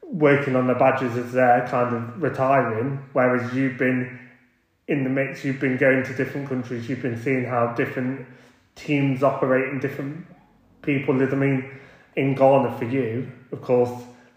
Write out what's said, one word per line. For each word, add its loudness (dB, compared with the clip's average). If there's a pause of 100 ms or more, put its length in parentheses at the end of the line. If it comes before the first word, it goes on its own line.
working 2
on 2
the 2
badges 2
as -6
they're 4
kind 0
of -8
retiring, 0
whereas 2
you've -2
been -2 (680)
in 0
the -2
mix, -4
you've -4
been 0
going 4
to -8
different -4
countries, -6
you've -6
been -4
seeing -2
how 0
different -4 (500)
teams 0
operate 2
and -4
different -8 (560)
people 0
live. 2
I -2
mean, 0 (460)
in 0
Ghana 4
for -6
you, -4 (180)
of -12
course, 0 (320)